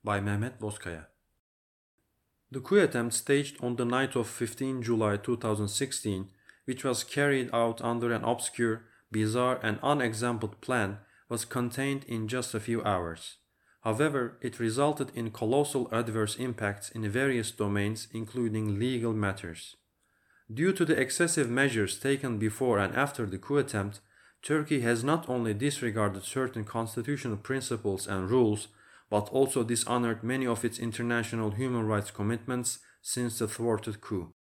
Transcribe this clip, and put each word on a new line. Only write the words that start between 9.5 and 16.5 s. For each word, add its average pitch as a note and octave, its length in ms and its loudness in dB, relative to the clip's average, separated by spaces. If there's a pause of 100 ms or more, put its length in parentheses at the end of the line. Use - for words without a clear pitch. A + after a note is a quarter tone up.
and G#2+ 220 0
unexampled A#2+ 800 0
plan, G#2 380 0 (300)
was A#2 160 -4
contained C3+ 600 -4
in A2 240 -4
just B2 260 -4
a A2 60 -2
few A#2 240 -2
hours. F2 540 -2 (440)
However, B2 580 0
it B2 200 -6
resulted C3+ 560 2
in A2+ 160 -4
colossal B2+ 580 2
adverse A2 460 0
impacts G#2+ 540 -4